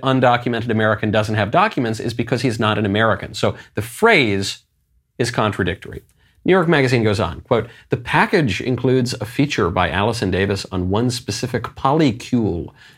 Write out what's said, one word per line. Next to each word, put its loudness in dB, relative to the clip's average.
undocumented 2
American 0
doesn't 0
have 0
documents 0
is -6
because -2
he's 0
not 2
an 0
American. 0
So 0
the -6
phrase 0
is -2
contradictory. -2
New 2
York 4
Magazine 4
goes 2
on, -4
quote, 0
"The -2
package 2
includes 0
a -6
feature 0
by 0
Allison -2
Davis 0
on -2
one 0
specific -6
polycule 0